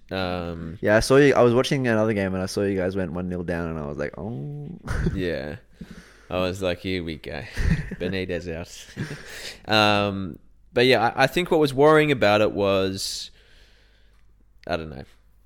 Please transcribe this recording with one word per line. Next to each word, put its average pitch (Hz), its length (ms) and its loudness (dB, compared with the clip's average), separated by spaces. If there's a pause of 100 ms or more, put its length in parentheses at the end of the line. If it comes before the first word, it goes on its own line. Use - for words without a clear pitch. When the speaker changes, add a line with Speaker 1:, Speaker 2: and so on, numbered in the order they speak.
Speaker 1:
Um, 87 680 -6
Speaker 2:
Yeah, 104 160 2
I 113 60 4
saw 135 160 4
you. 143 160 8
I 101 80 4
was 120 120 6
watching 131 340 0
another 110 260 2
game 98 200 -2
and 92 80 -4
I 92 40 -2
saw 104 160 -4
you 101 160 0
guys 92 180 -2
went 92 160 -4
one 90 160 -6
nil 90 160 -6
down, 85 240 -4
and 82 100 -6
I 76 80 -8
was 71 120 -8
like, 71 200 -8
"Oh." 143 520 -10 (240)
<laughs> - 200 -2
Speaker 1:
Yeah. 78 440 -4 (760)
I 87 60 -4
was 92 240 -2
like, 90 180 -2
"Here 92 240 -4
we 80 140 -8
go. 76 240 -12 (300)
<laughs> - 280 -4
Benitez 90 540 -4
out." - 320 -12 (800)
<laughs> - 60 0
Um, 101 680 2 (340)
but 127 120 4
yeah, 117 300 4
I, 131 80 2
I - 40 6
think 180 240 -4
what 165 80 4
was 143 160 2
worrying 151 360 6
about 107 300 4
it 104 120 2
was, 95 760 0 (1400)
I 85 120 -2
don't 80 120 -10
know. 69 140 -12 (420)